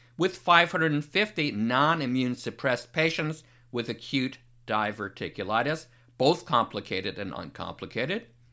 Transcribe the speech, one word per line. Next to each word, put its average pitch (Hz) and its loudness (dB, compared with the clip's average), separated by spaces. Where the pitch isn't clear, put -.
with 185 0
five 170 4
hundred 160 2
and 147 0
fifty 185 0
non-immune 127 2
suppressed 120 -2
patients 160 -2
with 117 -2
acute 131 -4
diverticulitis, 107 -2
both 160 4
complicated 104 0
and 95 -6
uncomplicated. 92 -6